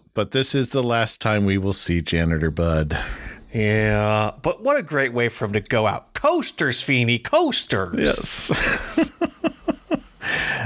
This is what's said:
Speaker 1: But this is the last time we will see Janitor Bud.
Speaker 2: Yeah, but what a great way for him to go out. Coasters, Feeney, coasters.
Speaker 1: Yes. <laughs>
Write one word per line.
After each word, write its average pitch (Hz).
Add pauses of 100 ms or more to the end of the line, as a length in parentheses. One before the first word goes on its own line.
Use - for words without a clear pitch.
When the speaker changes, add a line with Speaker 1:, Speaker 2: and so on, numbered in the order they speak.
(140)
Speaker 1:
But 104
this 131
is 131
the 135
last 117
time 107
we 98
will 95
see 85
Janitor 82
Bud. 80 (540)
Speaker 2:
Yeah, 107 (100)
but -
what 285
a 202
great 135
way 120
for -
him 101
to 107
go 107
out. -
Coasters, 269
Feeney, 120
coasters. 262
Speaker 1:
Yes. -
<laughs> - (1600)